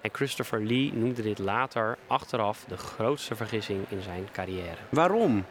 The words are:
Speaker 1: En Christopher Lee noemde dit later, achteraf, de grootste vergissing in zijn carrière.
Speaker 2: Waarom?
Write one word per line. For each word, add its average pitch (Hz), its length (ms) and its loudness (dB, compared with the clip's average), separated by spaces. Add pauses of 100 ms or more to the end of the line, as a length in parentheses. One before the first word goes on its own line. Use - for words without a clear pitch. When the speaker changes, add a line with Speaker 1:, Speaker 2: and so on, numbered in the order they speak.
Speaker 1:
En 110 120 -2
Christopher 127 500 -2
Lee 123 320 2
noemde 120 280 0
dit 107 160 0
later, 113 580 0 (100)
achteraf, 110 640 0
de 92 80 -8
grootste - 580 -2
vergissing 107 540 -2
in 95 140 -6
zijn 95 300 -6
carrière. 92 440 -6 (120)
Speaker 2:
Waarom? 165 640 4